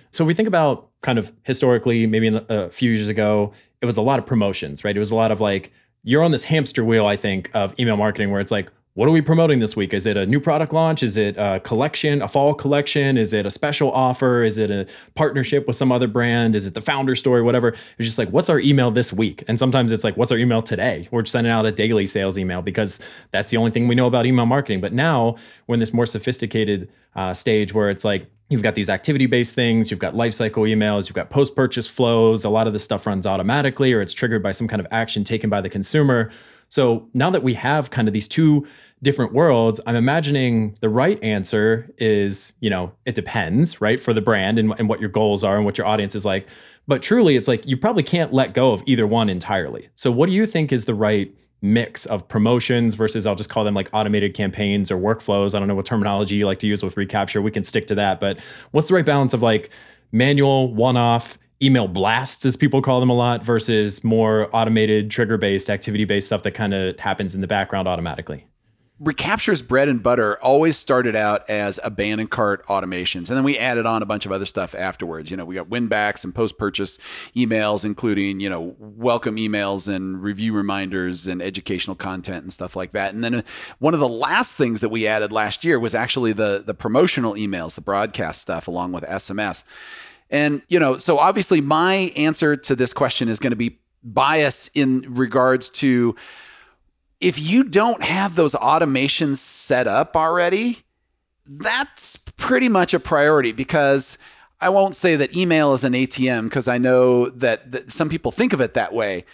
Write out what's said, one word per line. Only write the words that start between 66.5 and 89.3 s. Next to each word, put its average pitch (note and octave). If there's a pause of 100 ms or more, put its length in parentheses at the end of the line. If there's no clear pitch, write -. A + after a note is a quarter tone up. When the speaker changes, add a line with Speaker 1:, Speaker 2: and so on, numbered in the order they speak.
Speaker 1:
kind G2+
of F#2
happens F#2+
in F#2+
the F#2+
background G2
automatically? E2 (520)
Speaker 2:
Recapture's E3
bread C3
and A#2+
butter A2+
always C#3+
started B2
out G#2
as G#2
abandoned G#2+
cart G2+
automations. F2+
And B2
then C3+
we C#3
added A#2
on A2+
a G#2+
bunch G#2
of G2
other F#2+
stuff F#2
afterwards. E2+
You F#2+
know, F2+
we F2+
got F2
win A#2
backs G#2
and F#2
post-purchase G#2 (400)
emails, G#2+
including, G2
you G2+
know, F2+
welcome A2
emails G#2
and F#2+
review G#2
reminders F#2+
and F2+
educational F#2+
content F#2
and F#2
stuff F#2
like F2+
that. G2
And A2
then, A#2+
uh, A2+ (380)
one D3+
of D#3+
the C3
last D3
things A#2
that A#2
we A2
added G#2+
last G#2+
year D#3+
was A2+
actually A#2
the, G2+
the A2
promotional A#2+
emails, F#2+
the D#2+
broadcast G2
stuff, E2
along F2+
with F2
S F#2+